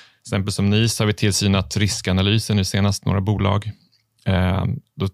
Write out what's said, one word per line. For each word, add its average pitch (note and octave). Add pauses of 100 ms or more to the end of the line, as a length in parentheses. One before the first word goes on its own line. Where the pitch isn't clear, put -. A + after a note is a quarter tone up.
(360)
exempel G2
som G2+
nis A2
har A2
vi G#2
tillsynat G2
riskanalys G2
nu G#2
senast, G2
några F#2+
bolag. G2+ (540)
Eh, F#2 (300)
då F#2+